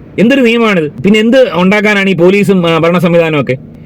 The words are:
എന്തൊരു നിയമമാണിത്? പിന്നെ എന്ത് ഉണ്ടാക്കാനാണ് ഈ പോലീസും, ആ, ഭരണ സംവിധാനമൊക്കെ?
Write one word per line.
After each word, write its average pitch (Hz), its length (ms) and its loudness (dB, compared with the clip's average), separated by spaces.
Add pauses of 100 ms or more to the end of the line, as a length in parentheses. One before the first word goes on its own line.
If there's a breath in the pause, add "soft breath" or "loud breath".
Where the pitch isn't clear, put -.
(200)
എന്തൊരു 254 220 2
നിയമമാണിത്? 220 500 0
പിന്നെ 196 280 0
എന്ത് 233 340 2
ഉണ്ടാക്കാനാണ് 196 560 0
ഈ 190 40 0
പോലീസും, 185 560 0
ആ, 165 80 0
ഭരണ 170 200 0
സംവിധാനമൊക്കെ? 165 560 0 (320 loud breath)